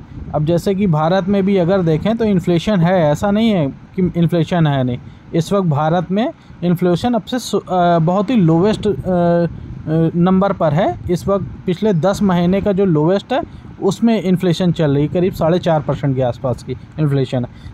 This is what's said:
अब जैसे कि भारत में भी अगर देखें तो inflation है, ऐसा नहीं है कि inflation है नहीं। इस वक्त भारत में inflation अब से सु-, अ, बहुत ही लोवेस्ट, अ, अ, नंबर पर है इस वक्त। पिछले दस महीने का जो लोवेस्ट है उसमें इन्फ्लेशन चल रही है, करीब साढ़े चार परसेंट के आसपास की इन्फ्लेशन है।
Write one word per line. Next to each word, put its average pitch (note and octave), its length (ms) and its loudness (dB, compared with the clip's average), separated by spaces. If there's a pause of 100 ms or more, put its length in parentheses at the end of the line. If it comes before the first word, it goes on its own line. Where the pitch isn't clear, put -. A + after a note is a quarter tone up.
(340)
अब D3+ 100 -2
जैसे E3+ 300 0
कि G3+ 120 0
भारत E3+ 420 0
में G3+ 180 2
भी G3+ 100 2
अगर F#3 260 2
देखें E3 340 0
तो A#3 80 -2
inflation F#3 560 0
है, F3+ 220 2
ऐसा D3+ 280 0
नहीं A3 200 2
है E3+ 160 2
कि - 500 -4
inflation E3+ 500 2
है C#3 180 2
नहीं। B2 140 -2 (360)
इस E3 180 -2
वक्त G3 160 2
भारत D#3 420 0
में A3 200 0 (340)
inflation F3+ 500 0
अब G#3+ 80 -2
से - 160 -6
सु-, G#3 220 -4
अ, F3 380 2
बहुत F3+ 320 0
ही C4 60 2
लोवेस्ट, F3 500 2
अ, G#3 40 2
अ, E3+ 1300 0
नंबर F#3+ 360 2
पर E3 220 0
है C4+ 240 0 (120)
इस F3+ 180 -4
वक्त। G3 180 0 (200)
पिछले G3+ 260 0
दस F#3 300 0
महीने F#3 380 2
का G3+ 120 0
जो G3 120 0
लोवेस्ट F3+ 480 2
है D4+ 100 0 (400)
उसमें G#3+ 400 2
इन्फ्लेशन F3+ 500 0
चल D3+ 180 0
रही C#3 120 2
है, D3+ 60 0
करीब F3+ 240 0
साढ़े E3+ 260 0
चार D#3+ 220 0
परसेंट C#3 360 -2
के C3 60 0
आसपास B2 400 -4
की C3 100 -10
इन्फ्लेशन C3+ 720 -4
है। A#2+ 60 -10 (240)